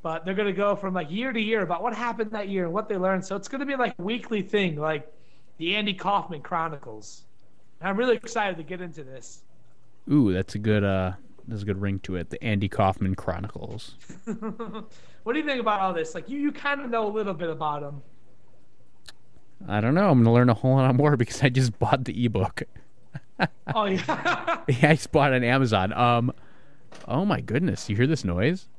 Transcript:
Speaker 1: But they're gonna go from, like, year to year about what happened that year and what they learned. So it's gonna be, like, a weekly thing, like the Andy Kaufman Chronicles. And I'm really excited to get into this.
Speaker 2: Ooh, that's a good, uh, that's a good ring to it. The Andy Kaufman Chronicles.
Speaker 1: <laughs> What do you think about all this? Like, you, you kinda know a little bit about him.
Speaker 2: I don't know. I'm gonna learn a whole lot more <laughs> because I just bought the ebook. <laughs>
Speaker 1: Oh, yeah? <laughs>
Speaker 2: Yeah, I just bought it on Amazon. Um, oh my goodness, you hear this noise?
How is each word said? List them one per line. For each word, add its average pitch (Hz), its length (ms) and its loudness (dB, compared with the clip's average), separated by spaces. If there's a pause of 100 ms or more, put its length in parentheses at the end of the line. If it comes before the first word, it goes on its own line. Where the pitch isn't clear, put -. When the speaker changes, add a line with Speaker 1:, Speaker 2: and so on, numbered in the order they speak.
Speaker 1:
But 165 220 -4
they're 190 100 -2
gonna 202 180 2
go 202 240 2
from, 196 180 -4
like, 160 160 -2
year 240 220 -2
to 226 80 0
year 214 220 2
about 170 200 -2
what 220 100 0
happened 220 380 -4
that 208 180 -6
year 190 160 0
and 170 80 -2
what 208 160 -2
they 202 80 0
learned. 185 280 2
So 196 100 -4
it's 196 140 -6
gonna 269 180 -4
be, 277 80 -2
like, 247 240 0
a 170 40 -8
weekly 214 380 -2
thing, 190 360 0
like 151 360 -2 (440)
the 170 180 -2
Andy 208 200 0
Kaufman 180 480 -2
Chronicles. 143 840 -6 (560)
And 170 80 -2
I'm 196 80 0
really 240 180 4
excited 208 440 -2
to 165 40 -10
get 175 180 -10
into 160 220 -10
this. 131 400 -14 (680)
Speaker 2:
Ooh, 131 240 6
that's 92 220 0
a 107 60 -4
good, 104 240 4
uh, 92 280 2 (360)
that's 107 140 -6
a - 20 -8
good 98 160 -2
ring 98 200 0
to 92 140 -6
it. 85 160 -4
The - 140 -8
Andy 101 240 2
Kaufman 95 480 2
Chronicles. - 800 -6 (300)
Speaker 1:
<laughs> - 0 -
What 220 1040 -8
do 302 80 2
you 294 40 -4
think 277 160 0
about 214 200 2
all 190 120 2
this? 160 220 -2
Like, 170 140 -8
you, 277 100 -4
you 285 140 0
kinda 285 340 -2
know 226 220 0
a - 20 0
little 208 240 -2
bit 165 160 -2
about 147 320 -2
him. 143 180 -8 (1700)
Speaker 2:
I 107 140 2
don't 123 140 4
know. 196 140 6
I'm 127 140 8
gonna 113 100 8
learn 123 180 8
a 110 40 6
whole 131 220 4
lot 131 180 6
more 143 220 6
<laughs> - 0 -
because - 260 0
I 143 60 6
just 127 320 2
bought 127 240 4
the 120 200 0
ebook. 104 440 2
<laughs> - 40 -14 (1000)
Speaker 1:
Oh, 214 120 2
yeah? - 800 0
<laughs> - 40 0
Speaker 2:
Yeah, 139 220 6
I 160 40 8
just - 180 -4
bought 143 200 6
it 127 40 4
on 123 80 2
Amazon. 113 480 4
Um, 120 400 4 (720)
oh 151 200 0
my 160 160 2
goodness, 117 480 -2
you 101 60 0
hear 120 100 6
this 156 180 0
noise? 101 440 0 (100)